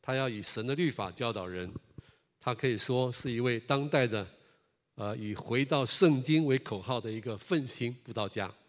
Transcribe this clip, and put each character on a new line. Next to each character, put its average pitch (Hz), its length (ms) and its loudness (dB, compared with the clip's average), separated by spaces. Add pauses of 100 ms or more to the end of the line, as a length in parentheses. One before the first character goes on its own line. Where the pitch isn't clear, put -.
他 131 140 -2
要 135 140 0
以 104 120 -6
神 110 240 -4
的 135 80 -2
律 156 160 2
法 98 220 -4
教 117 220 -2
导 95 120 -6
人。 90 240 -6 (680)
他 123 160 -2
可 139 100 -4
以 117 120 2
说 127 340 2
是 - 180 -4
一 117 120 0
位 120 180 2
当 143 300 0
代 135 180 4
的， 104 180 -2 (680)
呃， 107 220 -4
以 104 180 -6
回 127 300 0
到 135 200 2
圣 139 380 6
经 156 220 4
为 135 140 4
口 104 220 -6
号 117 200 -2
的 110 100 -6
一 113 80 -6
个 104 180 -6
奋 143 300 0
兴 120 260 -2 (120)
布 117 80 -12
道 107 160 -2
家。 98 200 -4 (180)